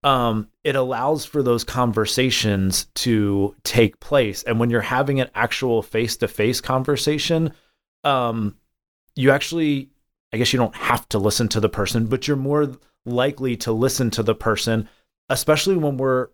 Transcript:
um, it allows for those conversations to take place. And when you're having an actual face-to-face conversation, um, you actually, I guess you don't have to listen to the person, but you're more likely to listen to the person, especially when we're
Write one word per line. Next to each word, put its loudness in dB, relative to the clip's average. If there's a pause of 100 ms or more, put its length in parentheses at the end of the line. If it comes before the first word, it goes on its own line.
um, 0 (140)
it 0
allows -2
for -2
those 2
conversations 0
to 0
take 2
place. 0
And 0
when 2
you're 2
having -2
an -2
actual 0
face-to-face -2
conversation, 0 (520)
um, 0 (600)
you 4
actually, -2 (420)
I -6
guess 2
you 2
don't 0
have -2
to 0
listen 0
to 0
the 2
person, -2
but -2
you're 2
more -2 (280)
likely -2
to -4
listen 0
to -2
the 0
person, -2 (400)
especially 0
when 0
we're 0